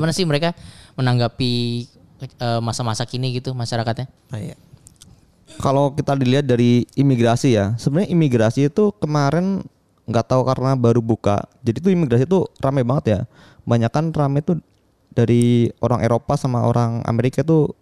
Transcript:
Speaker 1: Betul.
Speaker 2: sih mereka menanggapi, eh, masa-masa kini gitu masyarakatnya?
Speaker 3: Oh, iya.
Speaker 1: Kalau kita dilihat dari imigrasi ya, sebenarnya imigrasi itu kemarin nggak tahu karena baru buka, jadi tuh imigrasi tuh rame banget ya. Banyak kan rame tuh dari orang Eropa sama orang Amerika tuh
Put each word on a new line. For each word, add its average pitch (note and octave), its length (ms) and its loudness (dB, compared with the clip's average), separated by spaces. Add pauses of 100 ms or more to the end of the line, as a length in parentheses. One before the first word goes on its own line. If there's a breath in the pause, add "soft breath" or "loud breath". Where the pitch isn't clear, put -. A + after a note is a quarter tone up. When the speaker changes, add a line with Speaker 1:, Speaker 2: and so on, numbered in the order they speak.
Speaker 1:
Betul. D#3+ 100 0
Speaker 2:
sih F#3 120 -2
mereka D#3+ 260 0 (440 loud breath)
menanggapi, B2 580 -2 (680)
eh, A#2 400 -6
masa-masa A#2 440 -4
kini B2+ 300 -6
gitu B2+ 200 -6
masyarakatnya? A#2 580 -6 (180)
Speaker 3:
Oh, A#2+ 80 -12
iya. F#2+ 180 -12 (1000)
Speaker 1:
Kalau C#3 340 0
kita C#3+ 220 -4
dilihat C3+ 300 2
dari A#2+ 400 4 (100)
imigrasi B2 600 2
ya, G#2 220 2
sebenarnya D3+ 340 -2
imigrasi C#3 580 2
itu G#3 260 0
kemarin D3+ 680 -2 (400)
nggak A2+ 220 -2
tahu C3 180 0
karena B2+ 300 0
baru A#2+ 260 2
buka, A2 440 0 (180)
jadi A#2 180 -2
tuh F#3+ 120 2
imigrasi C3+ 340 2
tuh F#3 320 0
rame C3+ 260 -2
banget C3+ 240 -2
ya. G2+ 120 2 (440 soft breath)
Banyak A#2 240 0
kan D#3 240 -2
rame C#3+ 300 -2
tuh E3 180 -2 (500)
dari A#2+ 680 2
orang A#2 240 -2
Eropa A#2 340 0
sama B2 280 -2
orang A#2 420 0
Amerika A#2 360 -2
tuh D#3 300 2 (100)